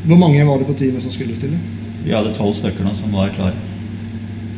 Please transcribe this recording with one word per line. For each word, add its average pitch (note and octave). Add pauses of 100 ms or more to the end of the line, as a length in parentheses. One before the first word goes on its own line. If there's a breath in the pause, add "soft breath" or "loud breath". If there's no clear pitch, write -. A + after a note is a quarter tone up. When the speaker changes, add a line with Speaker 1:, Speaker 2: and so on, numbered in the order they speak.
Speaker 1:
Hvor E3
mange D3
var C#3
det C3
på C#3+
teamet B2+
som B2+
skulle A#2
stille? C#3+ (400)
Speaker 2:
Vi -
hadde G#2+
tolv G#2
stykker G2
nå G2+
som G#2
var G2
klare. F#2+ (1000)